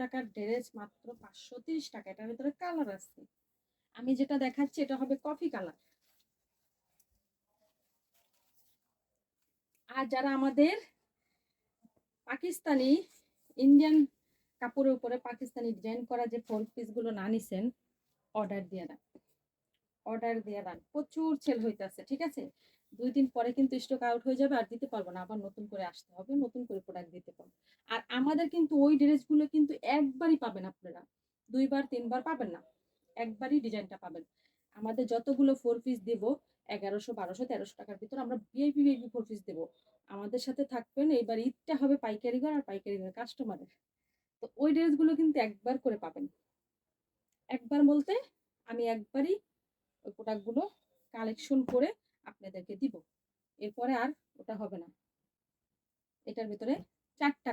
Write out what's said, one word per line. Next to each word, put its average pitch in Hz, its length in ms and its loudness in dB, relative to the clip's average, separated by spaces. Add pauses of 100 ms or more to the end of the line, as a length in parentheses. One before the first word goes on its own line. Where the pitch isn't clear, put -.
টাকার 254 220 -6 (120)
ড্রেস 220 300 -4 (140)
মাত্র - 260 -18 (160)
পাঁচশো - 340 -20 (100)
তিরিশ 320 200 -6 (100)
টাকা। 196 180 -14
এটার 214 160 -12
ভিতরে 262 220 -6 (100)
কালার 330 360 -4
আছে। - 220 -20 (760)
আমি 247 240 -2
যেটা 277 160 0 (100)
দেখাচ্ছি 277 400 -2
এটা 262 160 -4
হবে 262 140 0 (100)
কফি 302 300 -4
কালার। 185 220 -10 (4000)
আর 269 240 -2
যারা 262 160 2 (100)
আমাদের 285 360 6 (1500)
পাকিস্তানি, 277 600 0 (760)
ইন্ডিয়ান 302 320 10 (640)
কাপড়ের 262 360 2
উপরে 240 180 -4 (120)
পাকিস্তানি 240 500 -8
ডিজাইন 226 320 -6
করা 240 240 -2
যে 240 140 -4
ফোর 214 140 -2 (120)
পিসগুলো 226 360 -6 (100)
না 190 140 -6
নিছেন, 196 300 -4 (720)
অর্ডার 196 360 -4
দিয়ে 180 180 -8
দেন। - 120 -20 (1120)
অর্ডার 226 240 -2 (120)
দিয়ে 202 200 -8
দেন। 170 100 -12 (160)
প্রচুর 311 360 -2 (160)
সেল 254 200 2
হইতাছে, 202 440 -6
ঠিক 277 180 -4
আছে? 285 160 -8 (560)
দুই 247 160 -2
দিন 277 100 6 (100)
পরে 240 220 0
কিন্তু 269 160 4 (100)
স্টক 254 260 -4
আউট 233 180 0
হয়ে 262 140 0
যাবে, 277 180 4
আর 226 140 0
দিতে 233 200 -6
পারবো 196 220 -6
না। 185 100 -8
আবার 214 200 -8
নতুন 202 260 -12
করে 190 200 -6
আসতে - 260 -20
হবে, 202 140 -10 (120)
নতুন 247 240 -6
করে 196 180 -8
প্রোডাক্ট 175 320 -12
দিতে 180 200 -20
পারবো। - 180 -20 (380)
আর 226 60 -4 (180)
আমাদের 294 360 2
কিন্তু 320 200 2 (120)
ওই 294 160 8
ড্রেসগুলো 294 420 4 (100)
কিন্তু 302 200 4 (240)
একবারই 294 460 2
পাবেন 190 280 -6
আপনারা, 175 300 -18 (480)
দুইবার, 269 340 2 (100)
তিনবার 240 360 -2
পাবেন 247 260 -4
না, - 60 -14 (640)
একবারই 233 420 0
ডিজাইনটা 208 380 -8
পাবেন। 165 200 -14 (540)
আমাদের 220 260 -2 (100)
যতগুলো 269 380 4 (100)
ফোর 233 140 2 (100)
পিস 247 140 -2 (100)
দিব, 214 140 -2 (520)
এগারোশো, 202 440 -6
বারোশো, 190 300 -6
তেরোশো 202 300 -6
টাকার 202 220 -14
ভিতরে 269 240 -10
আমরা 240 120 -4 (140)
ভিআইপি, 285 340 2
ভিআইপি 254 280 2
ফোর 233 160 -4
পিস 208 200 -10
দেবো। 165 140 -6 (500)
আমাদের 208 320 -6
সাথে 262 180 -2 (100)
থাকবেন। 262 340 -2 (120)
এইবার 226 180 -2 (100)
ঈদটা - 340 -6
হবে 277 140 6 (100)
পাইকারি 233 380 -2
ঘর 302 140 0
আর 277 120 -2
পাইকারি 196 320 -6
ঘর 185 180 -8
কাস্টমারের। 214 500 -10 (680)
তো - 60 -14 (160)
ওই 294 140 6
ড্রেসগুলো 320 440 6
কিন্তু 311 180 4 (100)
একবার 233 360 -2
করে 220 200 0
পাবেন। 220 220 -10 (1200)
একবার 254 400 0
বলতে 294 240 4 (580)
আমি 233 120 -2 (120)
একবারই 277 380 0 (720)
ওই 208 120 -14
প্রোডাক্টগুলো 220 440 -4 (520)
কালেকশন 226 460 -2 (140)
করে 254 160 4 (400)
আপনাদেরকে 190 520 -14
দিব, 247 140 -2 (640)
এরপরে 240 340 -4 (100)
আর 262 60 -2 (300)
ওটা - 220 -10
হবে 190 220 -10
না। 339 40 -20 (1400)
এটার 220 220 -8
ভিতরে 220 220 -4 (460)
চারটা 285 340 -2